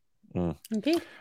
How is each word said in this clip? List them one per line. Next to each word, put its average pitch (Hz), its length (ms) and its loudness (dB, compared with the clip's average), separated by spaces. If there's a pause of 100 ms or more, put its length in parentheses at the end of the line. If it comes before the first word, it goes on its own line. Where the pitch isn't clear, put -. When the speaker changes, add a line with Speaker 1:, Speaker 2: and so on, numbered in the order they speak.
(360)
Speaker 1:
Mm. 85 200 0 (140)
Speaker 2:
Indeed. 285 300 2 (200)